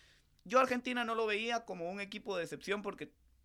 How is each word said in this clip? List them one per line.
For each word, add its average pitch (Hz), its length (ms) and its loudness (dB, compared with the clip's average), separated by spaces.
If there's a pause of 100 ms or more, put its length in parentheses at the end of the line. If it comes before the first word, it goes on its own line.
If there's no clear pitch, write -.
(440)
Yo 226 160 8
a - 20 8
Argentina 247 420 0
no 226 120 0
lo 226 100 4
veía 226 380 0
como 175 260 -6
un 202 100 -6
equipo 202 360 -6
de 175 60 0
decepción 165 400 -4
porque 185 280 -8 (340)